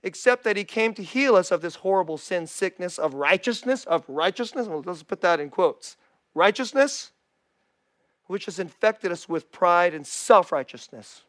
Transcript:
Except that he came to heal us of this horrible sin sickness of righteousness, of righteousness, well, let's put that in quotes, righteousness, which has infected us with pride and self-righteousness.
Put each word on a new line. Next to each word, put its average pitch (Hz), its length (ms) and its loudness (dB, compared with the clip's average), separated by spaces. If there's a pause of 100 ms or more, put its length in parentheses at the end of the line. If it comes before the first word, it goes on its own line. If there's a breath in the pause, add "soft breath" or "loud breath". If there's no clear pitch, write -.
Except 247 400 0
that 214 140 0
he 202 80 -6
came 220 300 -2
to 214 60 -14
heal 220 360 2
us 180 120 2
of 170 120 0
this 165 140 -8
horrible 185 420 -2
sin 175 280 -6
sickness 180 540 -8
of 147 140 -2
righteousness, 190 720 -2
of 165 240 0
righteousness, 190 580 -4
well, 156 180 -8
let's 175 160 -10
put - 200 -10
that 170 180 2
in 147 100 -8
quotes, - 460 -2 (400)
righteousness, 240 760 0 (1160)
which 190 160 -6
has 175 140 -12
infected 190 520 -2
us - 160 -10
with 160 240 -6
pride 175 440 4
and 147 100 -12
self-righteousness. - 1200 0